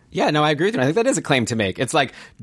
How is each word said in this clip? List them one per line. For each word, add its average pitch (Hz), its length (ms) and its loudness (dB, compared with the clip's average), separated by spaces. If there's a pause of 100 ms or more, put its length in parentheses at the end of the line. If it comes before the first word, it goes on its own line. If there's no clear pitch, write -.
(100)
Yeah, 175 200 0
no, 151 140 2
I 156 80 2
agree 160 160 0
with 233 80 -2
you. - 40 0
I 127 40 2
think 151 100 2
that 233 140 2
is 196 100 0
a 139 40 -6
claim 127 240 0
to 117 100 -4
make. 101 240 -2
It's 127 120 -4
like, 143 220 0 (280)